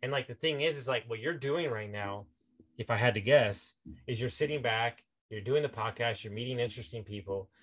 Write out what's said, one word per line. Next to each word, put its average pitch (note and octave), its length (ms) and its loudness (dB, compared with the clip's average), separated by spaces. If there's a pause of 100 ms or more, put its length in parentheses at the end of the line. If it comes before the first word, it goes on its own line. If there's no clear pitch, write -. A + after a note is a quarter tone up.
And, B2 100 -2
like, C3+ 160 0
the A#2+ 60 -8
thing D3 280 0
is, D3+ 160 2
is, B2 100 -8
like, B2 200 2
what A2+ 120 -4
you're C#3+ 140 0
doing D3 360 0
right G#2+ 220 -4
now, G2+ 340 -4 (520)
if - 120 -4
I A#2+ 60 4
had A#2 200 6
to G#2+ 60 -2
guess, A#2 520 4 (340)
is A#2 120 -2
you're B2 100 -2
sitting D3 320 0
back, A#2 420 0 (260)
you're G#2+ 120 -8
doing C#3 220 2
the C#3 60 0
podcast, A2+ 540 -2
you're G#2 100 -10
meeting A#2+ 260 -4
interesting A#2 440 -4
people, G2 460 -6 (140)